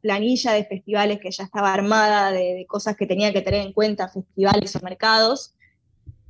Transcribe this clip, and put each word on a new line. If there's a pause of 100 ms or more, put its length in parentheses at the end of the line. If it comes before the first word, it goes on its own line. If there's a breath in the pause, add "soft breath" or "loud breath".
planilla
de
festivales
que
ya
estaba
armada,
de,
de
cosas
que
tenía
que
tener
en
cuenta,
festivales
o
mercados. (760 soft breath)